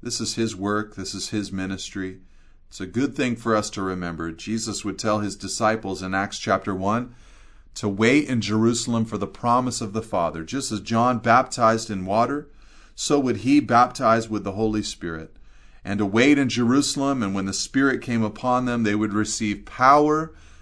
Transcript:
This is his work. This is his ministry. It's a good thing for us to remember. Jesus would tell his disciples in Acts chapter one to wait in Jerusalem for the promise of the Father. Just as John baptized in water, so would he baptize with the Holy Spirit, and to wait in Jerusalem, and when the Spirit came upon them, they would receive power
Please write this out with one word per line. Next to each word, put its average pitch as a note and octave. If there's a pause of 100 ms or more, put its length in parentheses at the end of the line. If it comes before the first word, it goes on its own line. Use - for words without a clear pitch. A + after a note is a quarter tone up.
This A#2+
is A2
his A2+
work. G#2
This F#2
is F#2
his G2+
ministry. F#2+ (500)
It's -
a F#2
good B2
thing B2
for A#2
us G#2+
to G#2
remember. F2
Jesus G#2+
would G2
tell G#2+
his G2+
disciples G#2+
in F#2+
Acts G2
chapter G2+
one G#2 (640)
to -
wait A2+
in B2+
Jerusalem A2+
for A2
the G2
promise A#2+
of G2+
the A2
Father. E2
Just B2+
as G#2+
John A#2
baptized A2+
in F#2+
water, A#2+ (460)
so D3
would B2
he C3
baptize A#2
with G#2+
the G2
Holy G#2+
Spirit, E2 (480)
and G2+
to G#2+
wait B2
in C3+
Jerusalem, C3
and G2
when G2
the G2
Spirit C3+
came A#2
upon B2
them, A#2+
they G#2
would G#2+
receive G#2+
power D3+ (280)